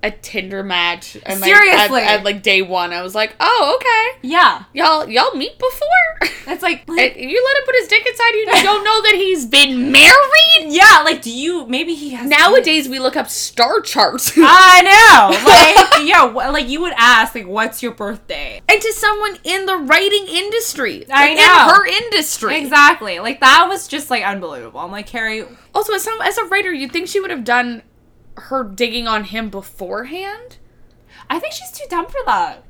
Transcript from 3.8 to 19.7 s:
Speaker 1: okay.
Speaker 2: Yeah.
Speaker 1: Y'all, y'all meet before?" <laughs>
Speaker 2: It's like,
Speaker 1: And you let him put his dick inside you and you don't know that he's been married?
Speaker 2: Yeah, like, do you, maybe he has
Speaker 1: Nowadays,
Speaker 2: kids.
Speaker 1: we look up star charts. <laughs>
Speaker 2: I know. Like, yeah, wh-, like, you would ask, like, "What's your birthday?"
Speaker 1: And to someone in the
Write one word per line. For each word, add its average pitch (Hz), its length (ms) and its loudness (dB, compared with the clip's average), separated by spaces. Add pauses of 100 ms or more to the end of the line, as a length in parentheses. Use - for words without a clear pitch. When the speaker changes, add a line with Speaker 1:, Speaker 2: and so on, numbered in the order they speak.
Speaker 1:
okay. 480 380 -2 (100)
Speaker 2:
Yeah. 269 440 0
Speaker 1:
Y'all, 311 360 -2
y'all 262 280 0
meet 311 240 -8
before?" 508 280 -6 (340)
<laughs> - 100 -4 (160)
Speaker 2:
It's 359 140 -10
like, 349 260 -6
Speaker 1:
And 330 80 -6
you 294 480 -2
let 539 120 0
him 539 100 -4
put 508 80 -4
his 494 140 0
dick 440 180 0
inside 466 280 -2
you 427 140 -4
and - 100 2
you - 40 2
don't 403 220 0
know 440 180 0
that 427 140 2
he's 359 300 -2
been 269 440 0
married? 523 840 4
Speaker 2:
Yeah, 359 320 6
like, 320 160 -2
do 233 120 -12
you, 285 340 -8
maybe 302 300 -6
he 294 140 -14
has 247 180 -10
Speaker 1:
Nowadays, 311 560 2
Speaker 2:
kids. 262 40 -10
Speaker 1:
we 262 120 -8
look 254 160 -4
up 262 120 -6
star - 520 -2
charts. - 540 -2
<laughs> - 20 0
Speaker 2:
I 359 460 8
know. 370 1160 6
Like, 302 100 -2
yeah, 320 220 4
wh-, 247 220 -6
like, 269 160 -4
you 285 140 -6
would 349 140 -6
ask, 233 380 2
like, 214 140 -12
"What's 220 340 -6
your 240 120 -8
birthday?" 156 720 -12
Speaker 1:
And 403 120 2
to 427 120 -6
someone 415 500 -6
in 381 240 -6
the 381 100 -4